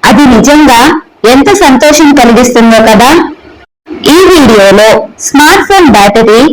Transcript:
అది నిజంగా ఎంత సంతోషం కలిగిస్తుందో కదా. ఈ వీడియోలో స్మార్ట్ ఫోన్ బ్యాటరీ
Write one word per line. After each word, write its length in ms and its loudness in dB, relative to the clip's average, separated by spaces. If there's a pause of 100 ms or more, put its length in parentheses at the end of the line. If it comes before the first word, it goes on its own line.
అది 160 2 (100)
నిజంగా 460 2 (520)
ఎంత 160 0 (160)
సంతోషం 440 0 (120)
కలిగిస్తుందో 580 0 (120)
కదా. 200 0 (1040)
ఈ 40 2 (120)
వీడియోలో 600 2 (360)
స్మార్ట్ 440 -2
ఫోన్ 260 2
బ్యాటరీ 440 0 (120)